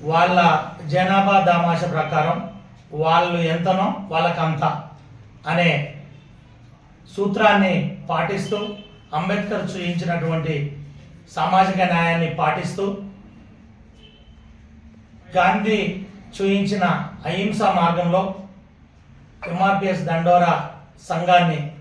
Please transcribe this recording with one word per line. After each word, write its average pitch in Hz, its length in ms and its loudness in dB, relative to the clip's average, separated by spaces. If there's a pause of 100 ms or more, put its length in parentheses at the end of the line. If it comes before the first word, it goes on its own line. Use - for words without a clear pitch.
వాళ్ళ 175 560 4 (280)
జనాభా 190 520 4
దామాష 170 420 2
ప్రకారం 156 680 -2 (440)
వాళ్ళు 170 440 2
ఎంతనో 175 580 0 (120)
వాళ్ళకంత 160 760 -2 (640)
అనే 160 480 0 (1200)
సూత్రాన్ని 196 840 2 (120)
పాటిస్తూ, 180 480 -4 (560)
అంబేద్కర్ 196 580 -4
చూపించినటువంటి 165 1040 -4 (540)
సామాజిక 185 440 2
న్యాయాన్ని 170 600 0
పాటిస్తూ, 185 640 -2 (2500)
గాంధీ 196 680 0 (360)
చూపించిన 196 420 0 (420)
అహింసా 196 460 0
మార్గంలో 175 640 0 (1120)
ఎంఆర్పిఎస్ 190 540 0
దండోరా 165 680 2 (400)
సంఘాన్ని 165 720 2